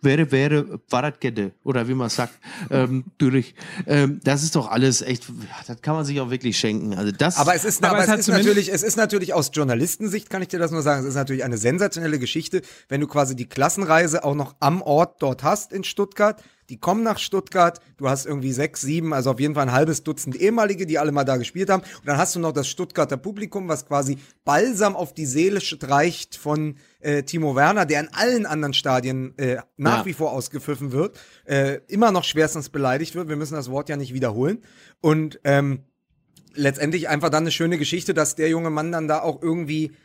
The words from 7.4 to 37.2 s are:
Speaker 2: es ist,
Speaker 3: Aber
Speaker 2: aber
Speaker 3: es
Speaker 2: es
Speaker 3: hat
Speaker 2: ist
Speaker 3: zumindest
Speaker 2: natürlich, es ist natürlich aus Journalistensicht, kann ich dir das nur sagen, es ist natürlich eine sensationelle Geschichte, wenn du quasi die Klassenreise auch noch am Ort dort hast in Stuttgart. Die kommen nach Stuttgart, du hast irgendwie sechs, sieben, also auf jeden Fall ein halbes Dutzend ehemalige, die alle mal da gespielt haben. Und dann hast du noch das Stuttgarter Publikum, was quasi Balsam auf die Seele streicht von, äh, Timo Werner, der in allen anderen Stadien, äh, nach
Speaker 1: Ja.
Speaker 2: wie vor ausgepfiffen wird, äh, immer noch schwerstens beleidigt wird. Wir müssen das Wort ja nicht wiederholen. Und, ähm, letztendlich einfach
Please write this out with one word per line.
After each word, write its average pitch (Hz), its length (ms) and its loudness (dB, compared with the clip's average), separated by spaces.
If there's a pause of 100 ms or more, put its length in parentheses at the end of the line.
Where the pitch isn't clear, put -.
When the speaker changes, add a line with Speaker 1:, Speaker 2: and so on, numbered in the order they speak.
Speaker 2:
es 180 100 -2
ist, 202 200 0
Speaker 3:
Aber 180 100 6
Speaker 2:
aber 208 60 2
Speaker 3:
es 185 60 4
Speaker 2:
es 220 40 4
Speaker 3:
hat 214 100 4
Speaker 2:
ist - 60 0
Speaker 3:
zumindest 202 220 4
Speaker 2:
natürlich, 202 240 4
es 180 100 0
ist 214 140 0
natürlich 208 380 0
aus 156 180 2
Journalistensicht, 160 800 -2
kann 190 120 -4
ich 175 60 -8
dir 185 100 -6
das 165 140 0
nur 160 100 -2
sagen, 143 200 2
es 135 60 -4
ist 131 60 -4
natürlich 135 300 -2
eine 120 140 -2
sensationelle 160 600 0
Geschichte, 156 440 -4 (260)
wenn 139 120 -2
du 147 60 -2
quasi 135 300 0
die 120 120 -6
Klassenreise 160 760 2
auch 143 100 2
noch 143 260 -6
am 160 220 2
Ort 165 400 2
dort 131 220 -2
hast 185 280 0
in 190 120 -6
Stuttgart. 208 580 0 (280)
Die 120 80 -14
kommen 208 240 0
nach 226 160 0
Stuttgart, 180 600 2 (200)
du 135 100 -2
hast 135 160 0
irgendwie 135 280 -4
sechs, 139 280 -2
sieben, 160 320 -2
also 131 200 2
auf 113 60 -2
jeden 147 160 0
Fall 143 140 2
ein 120 40 0
halbes 147 300 2
Dutzend 147 380 -6
ehemalige, 202 460 2
die 156 120 0
alle 147 140 0
mal 143 120 2
da 131 120 0
gespielt 170 320 -4
haben. 190 140 2
Und - 240 -18
dann 143 100 0
hast 180 180 0
du 175 60 -4
noch 160 120 -2
das 135 160 -2
Stuttgarter 147 500 -2
Publikum, 196 500 -8
was 151 180 -4
quasi 143 300 -2 (300)
Balsam 196 500 2
auf 180 160 -6
die 156 140 -6
Seele 175 340 2
streicht 147 760 -2
von, 151 400 -4 (240)
äh, 147 220 -2
Timo 147 320 -2
Werner, 175 300 4
der 147 160 0
in 151 140 -6
allen 226 320 2
anderen 151 260 -4
Stadien, 131 640 -2
äh, 127 220 -2 (180)
nach 165 220 2
Speaker 1:
Ja. 196 80 -2
Speaker 2:
wie 175 80 -4
vor 147 180 -2
ausgepfiffen 135 580 -6
wird, 147 300 -2 (240)
äh, 139 440 0
immer 214 240 4
noch 180 120 2
schwerstens 151 460 0
beleidigt 139 440 -2
wird. 170 140 -6
Wir 151 80 -4
müssen 147 200 -6
das 127 140 -8
Wort 143 200 -6
ja 147 80 -4
nicht 131 160 -8
wiederholen. 131 480 0 (400)
Und, 156 420 2
ähm, 139 360 2 (720)
letztendlich 147 560 0
einfach 151 180 0